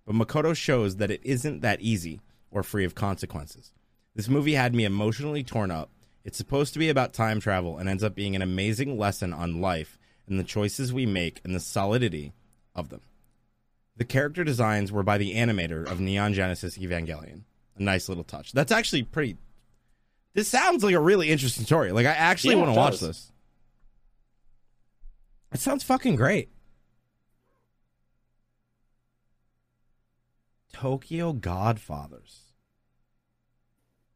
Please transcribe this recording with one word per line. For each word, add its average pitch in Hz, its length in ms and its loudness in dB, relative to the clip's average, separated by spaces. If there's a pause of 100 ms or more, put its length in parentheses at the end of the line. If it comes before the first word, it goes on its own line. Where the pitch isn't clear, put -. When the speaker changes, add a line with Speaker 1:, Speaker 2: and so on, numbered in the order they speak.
Speaker 1:
But 104 80 -2
Makoto 156 400 2
shows 110 440 0
that 104 120 -2
it 98 140 -6
isn't 131 380 -4
that 110 180 0
easy 87 400 -2 (320)
or 98 100 -2
free 101 220 -2
of 87 100 -4
consequences. - 800 -8 (420)
This 107 140 -6
movie 143 260 4
had 123 180 4
me 117 120 4
emotionally 113 580 -2
torn 104 300 -4
up. 80 180 -8 (340)
It's - 140 -12
supposed 139 360 -2
to 151 40 -6
be 160 120 2
about 131 220 2
time 110 280 0
travel 92 360 -2
and 92 120 -4
ends 95 160 0
up 101 100 -2
being 98 220 -4
an 95 60 -2
amazing 104 540 0
lesson 101 360 -2
on 85 280 -4
life 87 380 -4 (300)
and 95 100 -2
the 90 60 -2
choices 110 480 -4
we 127 140 0
make 90 360 -2
and 92 140 -4
the 87 40 -2
solidity 98 760 -2 (400)
of 78 160 -10
them. 57 100 -18 (960)
The 113 80 -2
character 147 400 -2
designs 107 480 0
were 104 100 0
by 101 160 2
the 101 160 -2
animator 90 500 0
of 87 160 -6
Neon 98 320 2
Genesis 92 460 -2
Evangelion. 82 640 -8 (340)
A 98 60 -4
nice 98 260 0
little 87 140 -6
touch. - 300 -14
That's 139 180 2
actually 214 320 2
pretty, 123 340 -4 (1000)
this 214 120 0
sounds 294 380 4
like 196 100 6
a 170 60 6
really 170 280 6
interesting 131 380 2
story. 143 240 4
Like, 117 160 4
I 147 60 4
actually 175 420 4
Speaker 2:
Yeah, 190 60 8
Speaker 1:
wanna 147 140 4
Speaker 2:
it - 20 6
Speaker 1:
watch 127 160 6
Speaker 2:
does. 90 80 -4
Speaker 1:
this. - 320 -8 (2250)
It 135 80 -4
sounds 269 220 0
fucking 254 320 2
great. 135 360 2 (4000)
Tokyo 160 600 -4
Godfathers. 90 1200 -4 (1600)